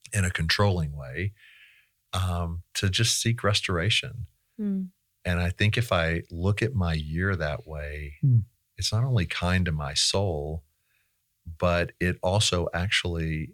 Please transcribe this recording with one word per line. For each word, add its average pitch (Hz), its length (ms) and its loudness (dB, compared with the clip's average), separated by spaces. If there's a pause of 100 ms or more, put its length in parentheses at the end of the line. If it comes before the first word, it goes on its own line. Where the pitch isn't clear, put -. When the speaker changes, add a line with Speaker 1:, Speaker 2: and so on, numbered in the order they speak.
(140)
Speaker 1:
in 98 120 2
a 90 60 2
controlling 80 640 2
way, 73 380 -6 (800)
um, 87 500 -2 (120)
to 98 140 2
just 113 320 2
seek 117 220 0
restoration. 98 840 0 (320)
Speaker 2:
Mm. 190 300 -2 (360)
Speaker 1:
And 87 140 2
I 87 100 2
think 107 280 2
if 120 140 0
I 82 380 2
look 95 320 0
at 123 140 0
my 85 180 2
year 82 420 0
that 76 320 -4
way, 73 560 -10
Speaker 3:
Mm. 120 200 6 (340)
Speaker 1:
it's 101 160 -4
not 113 100 2
only 117 220 2
kind 90 400 0
to 85 60 0
my 73 220 -4
soul, 80 680 -2 (960)
but 87 420 2
it 90 220 2
also 92 520 2
actually 82 800 -2